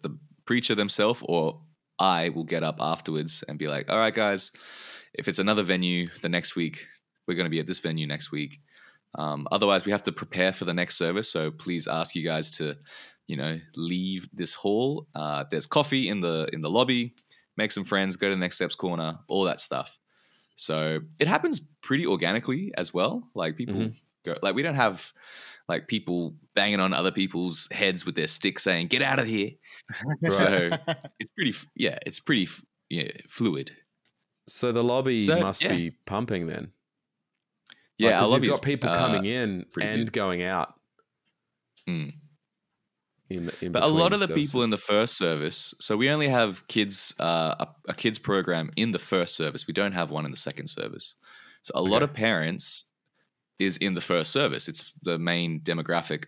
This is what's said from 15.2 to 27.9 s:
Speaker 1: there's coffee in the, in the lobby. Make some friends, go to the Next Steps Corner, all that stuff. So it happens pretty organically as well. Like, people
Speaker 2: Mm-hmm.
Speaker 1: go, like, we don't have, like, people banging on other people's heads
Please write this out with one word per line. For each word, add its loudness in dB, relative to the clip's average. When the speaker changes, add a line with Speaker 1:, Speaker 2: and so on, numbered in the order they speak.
Speaker 1:
there's -2
coffee 2
in -2
the, 0
in -6
the -4
lobby. 2
Make 0
some -4
friends, 0
go 2
to 2
the -2
Next -2
Steps -2
Corner, -4
all 2
that 0
stuff. -6
So -2
it 4
happens 2
pretty 0
organically 0
as -4
well. -2
Like, -4
people -6
Speaker 2:
Mm-hmm. -2
Speaker 1:
go, -4
like, 2
we 0
don't -2
have, 2
like, -2
people -2
banging 4
on 2
other 2
people's -2
heads 2